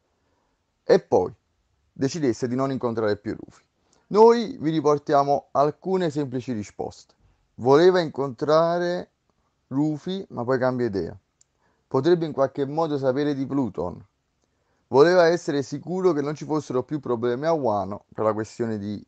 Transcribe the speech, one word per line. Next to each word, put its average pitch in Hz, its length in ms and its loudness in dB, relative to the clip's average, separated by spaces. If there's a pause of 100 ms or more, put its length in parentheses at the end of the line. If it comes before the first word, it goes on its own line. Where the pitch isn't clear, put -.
(840)
e - 160 4
poi - 340 0 (600)
decidesse 135 540 -2
di 120 80 -4
non 135 160 -2
incontrare 110 460 -2
più 104 220 -10
Luffy. - 240 -20 (440)
Noi 226 520 4
vi 151 120 -2
riportiamo 143 800 0
alcune 170 580 0
semplici 131 440 -6
risposte. - 600 -10 (420)
Voleva 165 440 6
incontrare 165 1080 -2 (580)
Luffy, 156 600 -4
ma 123 140 -8
poi 127 160 0
cambia 127 260 -2
idea. 95 320 -4 (680)
Potrebbe 165 380 0
in 151 60 -8
qualche 135 340 -2
modo 147 320 -2
sapere 135 360 0
di 135 120 -6
Pluton. 113 560 -6 (880)
Voleva 165 380 6
essere 165 360 0
sicuro 175 500 -2
che 147 80 -2
non 147 140 -4
ci 151 100 -12
fossero 135 380 -2
più 151 180 -8
problemi 120 440 -4
a 165 80 2
Wano 104 600 -4
per 113 100 -6
la 107 100 2
questione 110 440 -6
di 101 300 -8